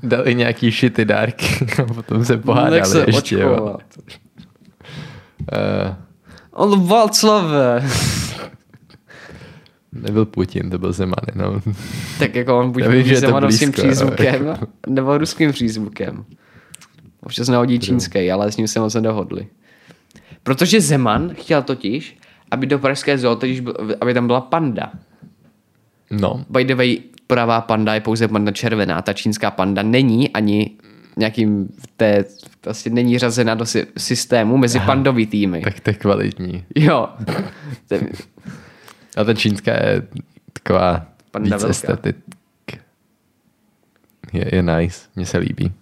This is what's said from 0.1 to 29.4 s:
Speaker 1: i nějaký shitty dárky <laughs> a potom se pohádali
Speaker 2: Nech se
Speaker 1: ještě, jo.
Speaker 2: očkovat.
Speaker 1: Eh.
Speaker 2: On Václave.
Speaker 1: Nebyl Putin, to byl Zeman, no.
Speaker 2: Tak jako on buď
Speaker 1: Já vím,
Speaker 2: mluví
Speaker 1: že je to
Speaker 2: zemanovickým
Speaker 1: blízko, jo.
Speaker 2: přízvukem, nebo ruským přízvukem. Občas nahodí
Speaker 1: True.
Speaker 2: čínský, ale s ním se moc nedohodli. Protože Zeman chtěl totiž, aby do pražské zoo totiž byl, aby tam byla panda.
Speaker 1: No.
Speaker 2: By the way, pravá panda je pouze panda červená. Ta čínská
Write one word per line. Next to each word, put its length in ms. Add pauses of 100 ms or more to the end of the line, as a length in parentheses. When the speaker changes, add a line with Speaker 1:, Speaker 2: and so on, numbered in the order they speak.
Speaker 1:
i 60
nějaký 360
shitty 340
dárky 680
<laughs> 80
a 120
potom 300
se 120
pohádali 400
Speaker 2:
Nech 100
se 200
Speaker 1:
ještě, 280
jo. 180
Speaker 2:
očkovat. 300 (1700)
Speaker 1:
Eh. 440 (540)
Speaker 2:
On 360
Václave. 960 (2000)
Speaker 1:
Nebyl 320
Putin, 460
to 80
byl 140
Zeman, 320 (100)
no. 280 (560)
Speaker 2:
Tak 160
jako 240
on 140
buď 100
Speaker 1:
Já 60
vím, 80
Speaker 2:
mluví 120
Speaker 1:
že 60
je 60
to 60
Speaker 2:
zemanovickým 440
Speaker 1:
blízko, 160
jo. 40
Speaker 2:
přízvukem, 680 (300)
nebo 320
ruským 340
přízvukem. 720 (960)
Občas 280
nahodí 300
Speaker 1:
True. 80
Speaker 2:
čínský, 460
ale 200
s 40
ním 120
se 120
moc 140
nedohodli. 520 (960)
Protože 380
Zeman 540
chtěl 280
totiž, 560 (320)
aby 160
do 120
pražské 400
zoo 180
totiž 240
byl, 140 (260)
aby 140
tam 120
byla 140
panda. 520 (1160)
Speaker 1:
No. 400
Speaker 2:
By 140
the 100
way, 240 (280)
pravá 340
panda 340
je 60
pouze 280
panda 240
červená. 500
Ta 100
čínská 380